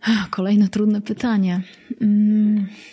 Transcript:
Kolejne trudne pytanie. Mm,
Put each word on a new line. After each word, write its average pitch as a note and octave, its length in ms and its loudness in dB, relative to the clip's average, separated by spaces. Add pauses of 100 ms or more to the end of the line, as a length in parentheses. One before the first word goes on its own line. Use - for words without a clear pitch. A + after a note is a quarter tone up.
(300)
Kolejne G3+ 380 2
trudne G#3 320 -2
pytanie. G3+ 600 -2 (380)
Mm, G#3 640 2 (260)